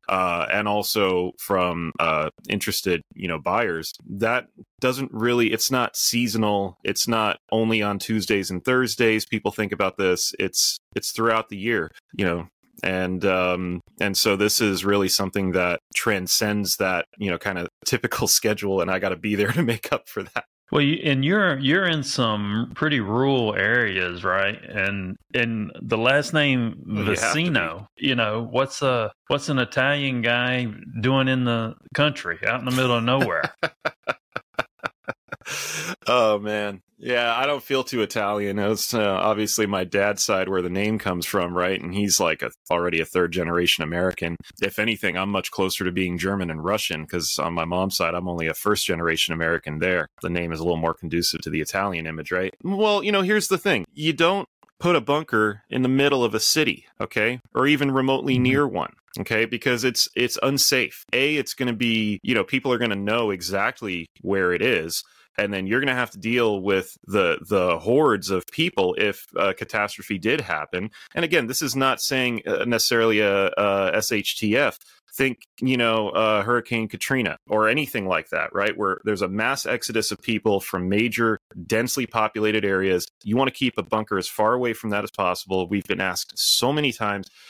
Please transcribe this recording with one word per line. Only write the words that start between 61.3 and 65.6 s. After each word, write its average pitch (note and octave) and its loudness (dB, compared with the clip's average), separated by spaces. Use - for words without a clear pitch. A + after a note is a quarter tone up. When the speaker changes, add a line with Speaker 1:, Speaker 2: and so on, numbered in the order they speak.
Speaker 1:
it's C3+ -4
gonna B2 -2
be, A2 0
you - 0
know, G2+ 2
people C3 0
are A#2+ 2
gonna A2 0
know G#2+ 0
exactly F#2+ -4
where F#2 0
it F2 0
is. E2+ 0
And G2+ -2
then F#2+ -4